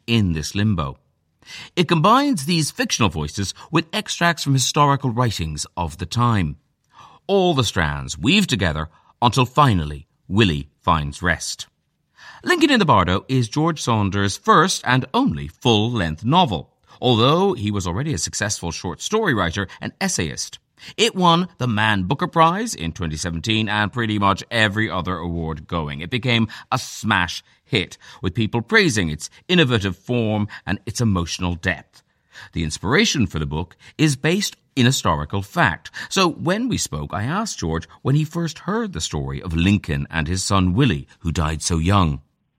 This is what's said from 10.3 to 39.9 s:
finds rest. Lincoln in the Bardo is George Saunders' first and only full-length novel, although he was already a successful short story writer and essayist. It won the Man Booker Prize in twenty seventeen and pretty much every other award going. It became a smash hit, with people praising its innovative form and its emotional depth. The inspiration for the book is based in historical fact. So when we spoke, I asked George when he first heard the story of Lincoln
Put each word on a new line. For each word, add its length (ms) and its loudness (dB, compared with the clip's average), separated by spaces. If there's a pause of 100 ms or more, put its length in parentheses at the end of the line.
finds 400 0
rest. 460 -4 (760)
Lincoln 260 2
in 80 4
the 60 4
Bardo 440 4
is 200 0
George 320 -2
Saunders' 560 0
first 480 4
and 280 2
only 360 0
full-length 760 0
novel, 500 0 (260)
although 540 4
he 160 -2
was 160 -2
already 260 -4
a 60 -4
successful 520 -4
short 300 -8
story 340 0
writer 320 -2 (140)
and 200 -8
essayist. 580 -6 (380)
It 200 2
won 320 4 (100)
the 80 -2
Man 380 2
Booker 240 -2
Prize 460 2
in 180 -6
twenty 240 -6
seventeen 520 -2
and 240 0
pretty 260 -2
much 320 2
every 380 2
other 280 -4
award 500 -6
going. 340 -4
It 100 -10
became 360 0 (240)
a 80 0
smash 640 -2 (220)
hit, 320 -2 (260)
with 120 -2
people 260 0
praising 480 2
its 220 -8 (180)
innovative 480 2
form 500 -2 (200)
and 200 -4
its 140 -6
emotional 540 0
depth. 480 -6 (500)
The 100 -4
inspiration 640 0
for 120 -6
the 80 -4
book 300 -8 (220)
is 160 2
based 420 -2 (200)
in 100 4
historical 560 0
fact. 480 -2 (200)
So 180 2
when 400 -2
we 80 -2
spoke, 360 -6
I 120 -4
asked 340 -6
George 300 -4 (140)
when 120 2
he 100 4
first 360 -6
heard 320 -4
the 80 -6
story 420 -6
of 140 -4
Lincoln 540 2